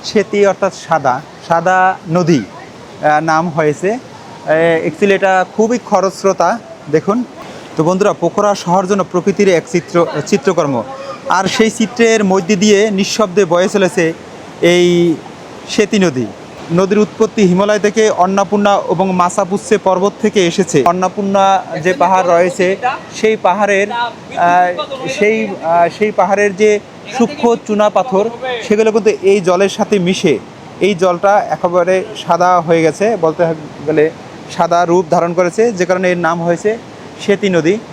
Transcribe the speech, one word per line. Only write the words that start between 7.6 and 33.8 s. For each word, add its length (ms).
তো 60
বন্ধুরা, 300
পোখরা 420
শহর 300
যেন 180
প্রকৃতির 460
এক 220
চিত্র, 340
চিত্রকর্ম, 560
আর 180
সেই 240
চিত্রের 520
মধ্যে 320
দিয়ে 360
নিঃশব্দে 540
বয়ে 240
চলেছে 440
এই 540
সেতী 300
নদী। 260
নদীর 260
উৎপত্তি 440
হিমালয় 380
থেকে 300
অন্নপূর্ণা 800
এবং 240
মাসাপুচ্ছে 640
পর্বত 440
থেকে 260
এসেছে। 380
অন্নপূর্ণা 760
যে 100
পাহাড় 340
রয়েছে, 480
সেই 260
পাহাড়ের, 500
আহ, 180
সেই, 400
আহ, 500
সেই 140
পাহাড়ের 440
যে 240
সূক্ষ্ম 380
চুনা 220
পাথর, 400
সেগুলো 240
কিন্তু 180
এই 200
জলের 280
সাথে 300
মিশে 400
এই 160
জলটা 440
একেবারে 640
সাদা 320
হয়ে 220
গেছে, 400
বলতে 220